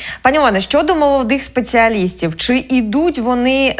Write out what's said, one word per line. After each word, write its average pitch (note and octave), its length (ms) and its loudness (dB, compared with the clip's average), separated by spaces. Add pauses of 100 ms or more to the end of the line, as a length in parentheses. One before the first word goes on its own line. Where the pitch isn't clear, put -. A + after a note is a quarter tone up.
(220)
Пані C4+ 160 2
Олено, A3 220 2
щодо D4+ 340 0
молодих C#4 500 0
спеціалістів, G3+ 920 -2
чи B3+ 320 0
ідуть C4 500 0
вони B3+ 600 0